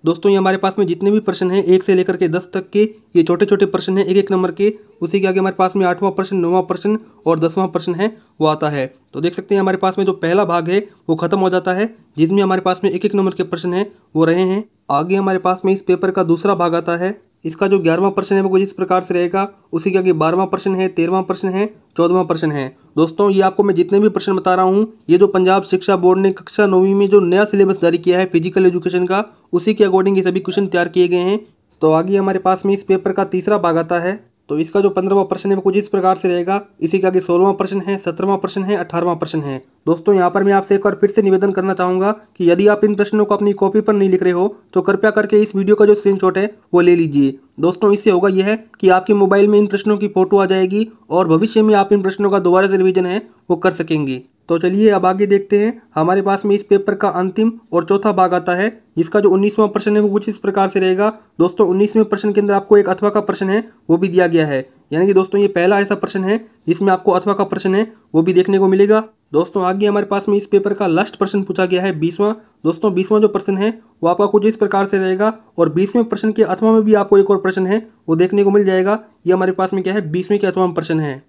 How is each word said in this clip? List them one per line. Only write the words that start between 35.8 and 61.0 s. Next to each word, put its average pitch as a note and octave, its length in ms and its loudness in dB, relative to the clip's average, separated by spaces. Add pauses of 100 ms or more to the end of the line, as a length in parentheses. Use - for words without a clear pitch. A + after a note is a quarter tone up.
प्रकार F#3 280 0
से - 120 -6
रहेगा, F3 320 -2 (220)
इसी E3+ 180 -2
के F#3+ 80 0
आगे F#3 120 2
सोलहवाँ F3+ 340 2
प्रश्न G3 280 -4
है, G3 160 -4
सत्रहवाँ F#3+ 400 -4
प्रश्न F#3+ 260 -6
है, G3+ 120 -2
अठारहवाँ E3+ 400 -4
प्रश्न D#3+ 260 -6
है। C#3 160 -8 (300)
दोस्तों, E3 280 0
यहाँ F3+ 140 2
पर G3 140 -2
मैं G3 100 2
आपसे G3 220 0
एक G3 80 0
बार G3 120 0
फिर G3+ 140 2
से G#3+ 120 0
निवेदन G3 300 2
करना F#3+ 220 -2
चाहूँगा F#3 380 -2 (260)
कि E3+ 140 2
यदि F#3+ 160 4
आप G#3 160 2
इन G#3 120 2
प्रश्नों G3+ 300 0
को G#3 100 0
अपनी G#3 180 0
कॉपी G3+ 280 0
पर G#3+ 120 0
नहीं G3 160 2
लिख F#3 140 0
रहे F3+ 100 2
हो F#3 220 -2 (180)
तो F3+ 80 0
कृपया G3 300 0
करके G#3+ 260 2
इस G#3+ 180 2
वीडियो G3 200 2
का G#3 100 4
जो G#3 100 6
स्क्रीनशॉट F#3+ 420 0
है G3 80 0 (280)
वो F3 80 4
ले F3 140 6
लीजिए। C#3+ 380 0 (260)
दोस्तों, F3 340 0
इससे G#3 180 2
होगा F#3 180 2
यह F#3+ 160 0
है G#3 100 0 (240)
कि F#3+ 100 4
आपके F#3 260 2
मोबाइल G3+ 320 4
में G#3 120 4
इन G#3 80 2
प्रश्नों G3+ 300 -2
की G3+ 120 -4
फोटो F#3+ 280 2
आ G3 80 4
जाएगी F#3+ 420 0 (220)
और F3 180 0
भविष्य G3+ 340 2
में G#3+ 140 4
आप G3 180 2
इन G3+ 80 2
प्रश्नों F#3+ 300 -2
का G3 100 2
दोबारा F#3 260 2
से F#3+ 100 0
रिवीजन F#3 280 2
है F#3 160 -4 (280)
वो F3 80 2
कर F3+ 160 0
सकेंगे। D3+ 480 -4 (280)
तो E3+ 100 0
चलिए G3 300 2
अब F#3+ 160 0
आगे F#3+ 200 0
देखते G3+ 340 0
हैं, A3 220 -2 (140)
हमारे F3 260 0
पास G3 240 -2
में G3+ 100 2
इस G3+ 80 -4
पेपर G3+ 320 0
का G3+ 160 -2
अंतिम F#3 400 -2 (220)
और E3+ 120 0
चौथा G3 260 0
भाग F#3 220 2
आता F3+ 220 -2
है, G3+ 140 -2 (280)
जिसका E3 220 0
जो G3+ 100 4
उन्नीसवाँ G3+ 380 0
प्रश्न G#3 280 -2
है G#3+ 60 2
वो G#3 80 2
कुछ G#3 200 -2
इस G3+ 80 -8
प्रकार G3 320 -2
से F#3+ 100 -2
रहेगा। F#3 300 0 (300)